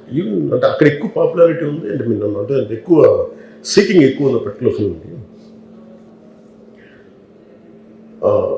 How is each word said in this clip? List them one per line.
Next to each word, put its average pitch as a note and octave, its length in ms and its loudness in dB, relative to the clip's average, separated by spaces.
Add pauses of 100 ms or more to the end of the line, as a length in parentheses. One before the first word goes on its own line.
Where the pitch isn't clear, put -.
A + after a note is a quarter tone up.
(140)
even F#3 400 -2
అంటే A2 140 0
అక్కడ D3+ 200 2
ఎక్కువ D3 220 0
పాపులారిటీ E3 560 2
ఉంది, D3 260 -6
అంటే - 120 -6
మీరు G#2 220 -2
నన్ను G2+ 140 -4
అంటే A2+ 340 -4
ఎక్కువ - 540 2 (380)
సీకింగ్ G3+ 380 4
ఎక్కువ C3+ 240 2
ఉన్న A#2+ 100 2
పర్టికులర్ - 360 -4
ఫిల్మ్కి. F#2 340 -6 (3250)
ఆ, - 320 0